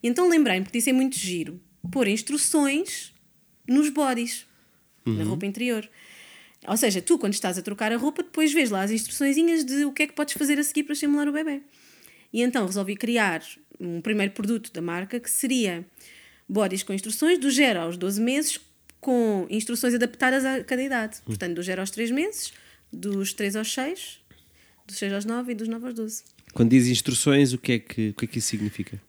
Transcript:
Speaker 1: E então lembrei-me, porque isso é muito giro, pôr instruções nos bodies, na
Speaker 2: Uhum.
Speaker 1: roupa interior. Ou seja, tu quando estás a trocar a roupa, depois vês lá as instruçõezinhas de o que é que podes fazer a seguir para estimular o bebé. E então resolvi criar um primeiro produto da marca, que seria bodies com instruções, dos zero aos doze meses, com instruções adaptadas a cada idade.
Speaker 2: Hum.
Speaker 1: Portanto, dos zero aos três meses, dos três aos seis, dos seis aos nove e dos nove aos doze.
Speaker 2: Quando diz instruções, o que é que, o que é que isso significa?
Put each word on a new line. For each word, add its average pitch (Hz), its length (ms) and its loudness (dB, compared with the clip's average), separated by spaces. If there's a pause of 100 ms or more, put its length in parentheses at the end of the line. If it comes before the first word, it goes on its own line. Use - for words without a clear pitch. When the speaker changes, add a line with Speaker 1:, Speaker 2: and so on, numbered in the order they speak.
Speaker 1:
E 240 60 0
então 349 200 4
lembrei-me, 240 360 4
porque 240 140 -4
isso 233 120 2
é - 20 4
muito 262 240 2
giro, 175 440 -4 (320)
pôr 247 160 2
instruções 285 1040 0 (560)
nos 294 220 4
bodies, 262 540 -2 (640)
na 117 60 0
Speaker 2:
Uhum. 104 160 0
Speaker 1:
roupa 156 180 -2
interior. 220 420 -2 (800)
Ou 214 100 0
seja, 202 240 2
tu 339 160 4
quando 208 160 0
estás 185 240 -2
a 185 60 -8
trocar 214 300 -2
a 233 40 0
roupa, 302 280 -2
depois 311 280 2
vês 285 180 4
lá 190 120 0
as 202 80 0
instruçõezinhas 285 760 2
de 277 200 0
o 277 80 -2
que 294 100 0
é 302 60 4
que - 40 -16
podes 294 220 -4
fazer 285 240 2
a 294 60 2
seguir 294 180 -2
para 294 100 -4
estimular 294 360 2
o 285 40 -2
bebé. 294 280 -2 (720)
E 226 100 0
então 240 240 2
resolvi 196 280 -4
criar 208 480 0 (380)
um 170 220 -6
primeiro 208 300 0
produto 220 400 -4
da 165 100 -10
marca, 180 360 -6
que 240 120 -8
seria 214 540 0 (600)
bodies 196 360 0
com - 100 -6
instruções, 285 460 0
dos 269 160 0
zero 247 260 4
aos 170 160 -4
doze 196 240 -2
meses, 269 400 0 (400)
com 226 500 2
instruções 240 440 0
adaptadas 254 500 0
a 269 180 -2
cada 254 200 -4
idade. 233 380 -4
Speaker 2:
Hum. - 60 -20
Speaker 1:
Portanto, 170 280 -6
dos 175 120 -6
zero 185 140 -4
aos 190 100 -4
três 226 200 -4
meses, 339 420 -2 (400)
dos 196 400 -4
três 202 240 -2
aos 214 160 -4
seis, 294 460 -6 (680)
dos 196 120 -12
seis 196 160 -2
aos 202 100 -4
nove 240 280 -4
e - 20 -4
dos 220 120 -6
nove 226 200 -6
aos 247 80 -8
doze. 220 280 -8 (300)
Speaker 2:
Quando 117 180 6
diz 123 180 8
instruções, 135 680 4
o 120 40 -4
que - 140 -2
é 117 60 2
que, 107 320 -4
o 101 40 -8
que - 120 -4
é - 20 -8
que 120 100 -4
isso 113 100 -2
significa? 104 600 -6